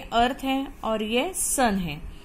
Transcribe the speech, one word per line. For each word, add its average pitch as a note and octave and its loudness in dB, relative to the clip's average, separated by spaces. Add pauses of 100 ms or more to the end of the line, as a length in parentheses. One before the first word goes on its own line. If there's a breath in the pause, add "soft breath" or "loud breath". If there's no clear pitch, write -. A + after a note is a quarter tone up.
(140)
earth B3 4
है C4+ 0 (160)
और A3 0
ये A#3+ 2
sun A3+ 2
है E3 -4 (240 loud breath)